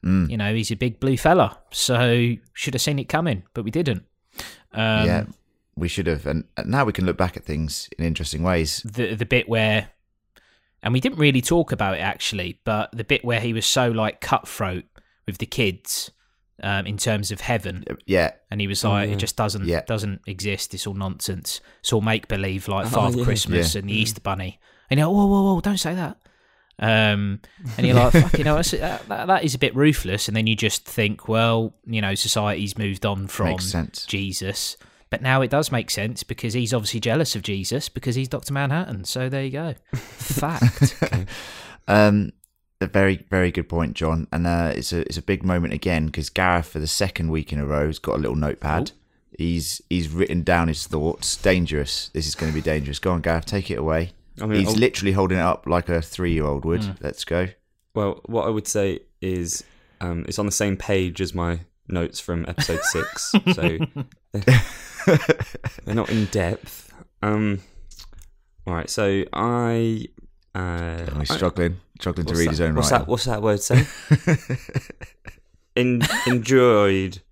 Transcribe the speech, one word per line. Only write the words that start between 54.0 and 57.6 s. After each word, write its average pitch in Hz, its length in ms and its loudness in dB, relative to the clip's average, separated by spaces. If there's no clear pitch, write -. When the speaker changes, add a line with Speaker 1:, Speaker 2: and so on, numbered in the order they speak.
Speaker 3:
I 110 60 -4
mean, 107 140 2
Speaker 1:
He's 98 80 2
Speaker 3:
I'll 107 60 2
Speaker 1:
literally 107 360 2
holding 95 260 2
it 87 60 2
up - 240 0
like 87 220 0
a 85 120 0
three-year-old 78 640 -2
would. 87 160 0
Speaker 2:
Mm. 98 200 -6
Speaker 1:
Let's - 220 -8
go. 90 260 -2